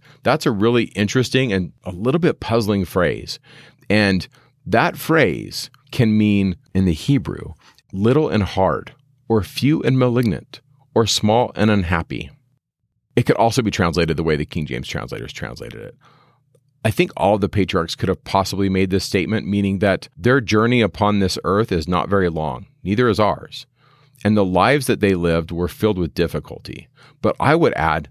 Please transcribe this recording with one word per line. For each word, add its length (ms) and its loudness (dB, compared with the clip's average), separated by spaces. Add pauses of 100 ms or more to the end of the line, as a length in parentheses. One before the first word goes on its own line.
(240)
That's 220 0
a 60 2
really 340 2 (100)
interesting 560 0
and 220 -2 (100)
a 80 -8
little 280 0
bit 200 0
puzzling 460 -2
phrase. 520 -2 (520)
And 400 2 (360)
that 300 0
phrase 720 -2 (220)
can 260 2
mean, 380 2 (180)
in 120 2
the 80 2
Hebrew, 600 -2 (380)
little 380 2
and 140 0
hard, 500 -2 (340)
or 160 2
few 400 0
and 160 2
malignant, 600 -2 (340)
or 100 4
small 480 2
and 160 2
unhappy. 600 -2 (880)
It 80 0
could 100 2
also 280 2
be 80 0
translated 440 0
the 80 -4
way 120 2
the 100 -4
King 220 -6
James 200 -8
translators 460 -10
translated 480 -12
it. 160 -16 (880)
I 60 2
think 260 0
all 220 2
the 100 0
patriarchs 460 -2
could 140 -2
have 140 -4
possibly 460 0
made 220 2
this 120 0
statement, 440 -2
meaning 320 0
that 360 0
their 240 2
journey 420 2
upon 360 0
this 260 0
earth 280 0
is 160 -2
not 220 -2
very 200 2
long, 380 -6 (160)
neither 260 2
is 100 2
ours. 460 -2 (580)
And 140 2
the 80 2
lives 400 2
that 140 0
they 160 4
lived 360 0
were 160 -2
filled 300 -2
with 160 -2
difficulty. 720 -6 (360)
But 160 0
I 160 2
would 180 2
add 380 -2